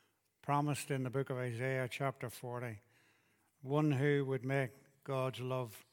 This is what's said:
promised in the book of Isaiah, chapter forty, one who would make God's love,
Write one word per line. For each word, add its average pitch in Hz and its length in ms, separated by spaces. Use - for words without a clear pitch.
promised 143 480
in 135 140
the 123 60
book 135 200
of 127 80
Isaiah, 127 500
chapter 131 400
forty, 120 520
one 147 300
who 143 320
would 131 200
make 135 260
God's 131 360
love, 127 520